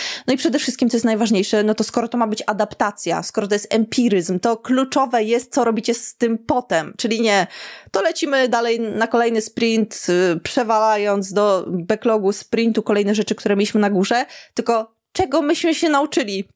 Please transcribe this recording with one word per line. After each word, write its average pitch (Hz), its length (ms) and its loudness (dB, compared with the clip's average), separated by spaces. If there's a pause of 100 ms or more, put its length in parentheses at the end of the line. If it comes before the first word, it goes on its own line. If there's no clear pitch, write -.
(280)
No 247 60 2
i 277 40 0
przede 262 220 0
wszystkim, - 300 -2
co 233 80 0
jest 226 80 0
najważniejsze, 214 580 2
no 214 120 2
to 220 80 0
skoro 233 240 -2
to 240 100 -6
ma 233 100 2
być 214 200 -4
adaptacja, 202 760 -2
skoro - 240 -4
to 202 80 0
jest 208 180 -2
empiryzm, 208 640 2
to 233 180 0
kluczowe 262 680 0
jest, 233 300 -2
co 269 100 2
robicie 233 300 0
z - 220 -4
tym 226 220 0
potem. 226 600 -2
Czyli 226 240 -2
nie, 202 260 2 (440)
to - 100 0
lecimy 277 480 0
dalej 233 300 0
na 226 280 -2
kolejny 233 340 2
sprint, 226 640 0 (300)
y, - 40 -4
przewalając 214 920 0
do 202 340 2
backlogu 202 640 0
sprintu 226 520 0
kolejne 202 320 2
rzeczy, 208 200 0
które 208 200 0
mieliśmy 208 260 2
na 202 80 2
górze, 208 360 0 (280)
tylko 226 400 -2 (220)
czego 311 260 0
myśmy 320 340 0
się 339 140 0
nauczyli 277 680 0